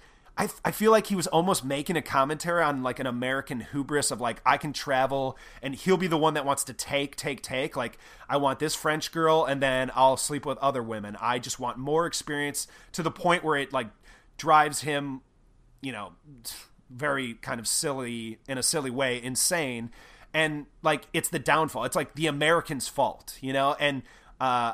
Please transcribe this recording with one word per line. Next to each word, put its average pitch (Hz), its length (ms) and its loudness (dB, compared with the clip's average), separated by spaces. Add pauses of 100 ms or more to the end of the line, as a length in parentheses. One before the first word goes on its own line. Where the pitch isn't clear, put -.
(380)
I, 202 120 0 (140)
I 170 80 0
feel 214 200 4
like 214 160 6
he 202 80 -2
was 170 120 0
almost 170 380 2
making 143 320 -2
a 143 40 0
commentary 156 640 0
on, 143 200 0
like, 127 160 -4
an 135 60 -4
American 127 640 -4
hubris 143 400 0
of, 113 100 -4
like, 117 240 -2
"I 139 120 6
can 147 160 -6
travel 131 640 0 (240)
and 135 140 -6
he'll 185 220 4
be 180 100 0
the 160 100 2
one 151 180 4
that 139 100 -2
wants 139 200 0
to 127 80 -10
take, 143 440 -2
take, - 260 -6
take. 131 320 -4
Like, 120 220 -4 (320)
I 143 80 2
want 139 220 2
this 151 140 0
French 156 380 -2
girl 160 340 4
and 135 160 0
then 131 320 2
I'll 131 240 6
sleep - 280 -4
with 135 140 -2
other 131 220 2
women. 104 380 -8
I 120 180 0
just 127 220 -8
want 123 180 -4
more 151 280 2
experience," 143 640 -4 (260)
to 175 100 -4
the 160 80 -2
point 175 320 2
where 156 140 2
it, 135 160 -4
like, 123 160 -2 (480)
drives 151 440 4
him, 143 400 -4 (600)
you 135 100 -8
know, 101 220 -10 (760)
very 131 460 -2
kind 127 240 -8
of 104 80 -8
silly, 120 800 -4
in 135 100 -4
a 120 60 -2
silly 143 260 0
way, 123 320 0
insane. 123 680 -2 (420)
And, 151 320 0 (160)
like, 151 320 0
it's 160 160 0
the 170 100 -4
downfall. 147 440 2
It's, 131 120 -4
like, 151 200 -2
the 160 120 0
American's 151 600 2
fault, - 540 -4
you 131 120 -6
know? 139 260 2
And, 139 220 0 (380)
uh, 123 340 2